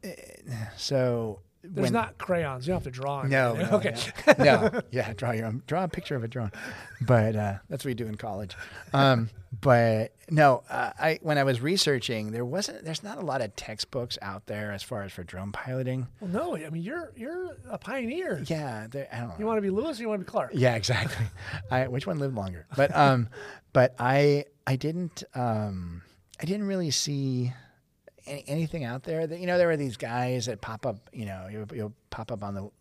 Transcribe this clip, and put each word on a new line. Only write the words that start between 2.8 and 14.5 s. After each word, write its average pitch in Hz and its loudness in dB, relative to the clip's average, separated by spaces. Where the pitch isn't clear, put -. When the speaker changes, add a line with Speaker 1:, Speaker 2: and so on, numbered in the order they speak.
Speaker 2:
have 135 -8
to 127 -12
draw 139 -2
on 139 0
Speaker 1:
No, 127 4
Speaker 2:
anything. 160 0
Speaker 1:
no, 208 6
Speaker 2:
Okay. 190 2
Speaker 1:
no. 170 8
No, 160 -2
Speaker 2:
<laughs> - -18
Speaker 1:
yeah, 113 -2
draw 117 -2
your 113 -2
own, 110 -4
draw 175 0
a 175 -2
picture 156 -4
of 117 -2
a 113 -6
drone. 113 -4
But, 113 6
uh, 104 0
that's - -6
what 139 -2
you 120 0
do 113 -4
in 107 -6
college. 104 -8
Um, 131 6
but 117 6
no, 151 6
uh, 123 -2
I, 160 2
when 151 2
I 135 4
was 127 2
researching, 127 0
there 120 -2
wasn't, 185 -6
there's 160 -8
not 208 -10
a - -10
lot 135 -2
of 101 -6
textbooks - -8
out 101 -8
there 104 -6